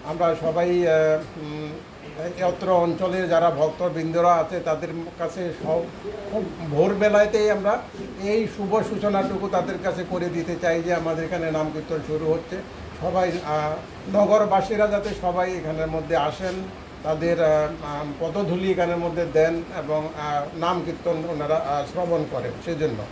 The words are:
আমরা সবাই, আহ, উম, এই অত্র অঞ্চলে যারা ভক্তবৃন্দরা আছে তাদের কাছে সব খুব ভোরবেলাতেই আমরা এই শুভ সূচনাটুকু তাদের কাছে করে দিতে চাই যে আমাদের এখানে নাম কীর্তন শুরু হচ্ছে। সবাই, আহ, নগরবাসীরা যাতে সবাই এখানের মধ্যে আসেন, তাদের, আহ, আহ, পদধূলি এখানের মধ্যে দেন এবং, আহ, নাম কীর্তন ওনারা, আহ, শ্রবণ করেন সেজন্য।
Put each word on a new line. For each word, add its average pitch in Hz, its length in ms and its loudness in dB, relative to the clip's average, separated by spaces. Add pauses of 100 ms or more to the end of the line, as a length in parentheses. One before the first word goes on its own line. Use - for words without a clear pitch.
আমরা 165 360 2
সবাই, 175 480 2
আহ, 160 40 6 (440)
উম, 151 320 -8 (680)
এই 185 40 -2
অত্র 185 300 2
অঞ্চলে 175 560 2
যারা 170 220 6
ভক্তবৃন্দরা 165 840 2
আছে 170 260 0
তাদের 160 280 -2 (300)
কাছে 170 340 -4 (100)
সব 160 180 0 (520)
খুব 214 120 -2 (260)
ভোরবেলাতেই 208 800 4
আমরা 208 320 0 (400)
এই 214 240 2 (100)
শুভ 202 260 2
সূচনাটুকু 196 680 0
তাদের 185 260 0 (100)
কাছে 180 260 -2
করে 175 180 -2
দিতে 165 340 -2
চাই 170 200 2
যে 175 120 0
আমাদের 165 300 -2
এখানে 165 260 -2
নাম 156 220 0
কীর্তন 156 340 -4
শুরু 156 260 -2
হচ্ছে। 165 240 -2 (440)
সবাই, 180 320 2 (120)
আহ, 151 280 0 (440)
নগরবাসীরা 208 680 4
যাতে 208 240 0 (100)
সবাই 180 360 0
এখানের 160 300 -2
মধ্যে 160 300 -2
আসেন, 160 380 0 (480)
তাদের, 165 420 2
আহ, 156 60 6
আহ, 151 540 0 (160)
পদধূলি 180 500 0
এখানের 175 260 2
মধ্যে 170 360 -2
দেন 160 220 4
এবং, 156 540 -4 (100)
আহ, 147 260 -2 (140)
নাম 170 260 0
কীর্তন 165 440 -2
ওনারা, 151 280 0
আহ, 143 360 0
শ্রবণ 170 380 0
করেন 123 220 -4 (120)
সেজন্য। 143 480 -2